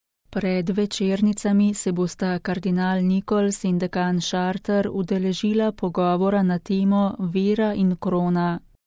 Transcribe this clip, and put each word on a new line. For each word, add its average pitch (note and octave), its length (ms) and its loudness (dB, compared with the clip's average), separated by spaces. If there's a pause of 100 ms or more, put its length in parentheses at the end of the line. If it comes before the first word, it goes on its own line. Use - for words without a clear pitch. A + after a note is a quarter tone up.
(300)
Pred F#3 400 -2
večernicami G3+ 1040 0
se G3 180 -2
bosta F3+ 460 -2
kardinal F#3 640 -2
Nichols G3+ 600 0
in F3+ 140 2
dekan F3+ 420 -2
Charter F#3+ 720 -2
udeležila G3 800 0
pogovora F#3 680 0
na F3+ 160 2
temo G3 600 0
Vera G3+ 560 0
in F#3 220 2
krona. F3 640 0 (260)